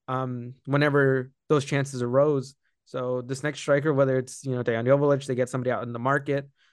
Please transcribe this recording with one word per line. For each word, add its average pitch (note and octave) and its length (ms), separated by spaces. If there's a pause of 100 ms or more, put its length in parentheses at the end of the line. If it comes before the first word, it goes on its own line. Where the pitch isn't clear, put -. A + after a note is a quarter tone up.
um, B2+ 460 (120)
whenever C#3 640 (180)
those D3 160
chances C#3 380
arose. C3+ 520 (300)
So B2+ 380
this C3+ 200
next D3 180
striker, C#3+ 340
whether C3+ 240
it's, - 260
you C3+ 100
know, B2 80
Dejan A#2 220
Joveljic, C#3+ 420
they C3 100
get B2 120
somebody B2+ 220
out A#2+ 140
in A#2+ 80
the A#2 80
market, C#3 500 (220)